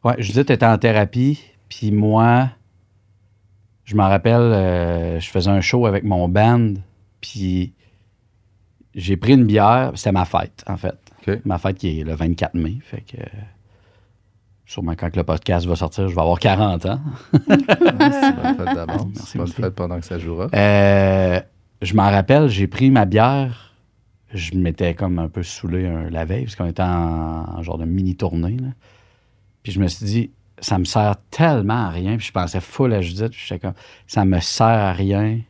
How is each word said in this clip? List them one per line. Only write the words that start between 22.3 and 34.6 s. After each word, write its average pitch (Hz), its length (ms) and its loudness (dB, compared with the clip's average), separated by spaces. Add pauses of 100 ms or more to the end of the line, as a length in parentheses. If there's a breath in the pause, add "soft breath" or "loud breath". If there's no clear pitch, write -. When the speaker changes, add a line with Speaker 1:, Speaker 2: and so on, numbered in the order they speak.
Speaker 1:
j'ai 98 180 0
pris 135 240 2
ma 113 140 6
bière, 120 680 0 (600)
je 87 220 -10
m'étais 87 400 0
comme 90 240 -2
un 82 100 -4
peu 87 140 -8
saoulé 90 420 -6
un, 82 240 -6
la 82 160 -6
veille, 104 180 -4
parce 117 140 -10
qu'on 90 100 -4
était 82 160 -4
en, 82 640 -2 (120)
en 85 60 -8
genre 82 140 -8
de 82 80 -6
mini-tournée, 90 720 -2
là. 131 100 -8 (960 soft breath)
Puis 101 80 -12
je 92 80 -4
me 92 80 2
suis 95 180 -6
dit, « 110 260 -2 (280)
Ça - 180 -2
me 90 60 0
sert 104 320 0 (160)
tellement 117 540 0
à 92 40 -4
rien. » 92 280 -4
Puis 110 100 -8
je - 60 -14
pensais 90 260 -4
full 127 340 -2
à 101 60 0
Judith, 92 300 -4
puis - 180 -14
j'étais 90 120 -10
comme, « 92 160 -8 (320 loud breath)
Ça 101 180 0
me 90 160 2
sert - 260 0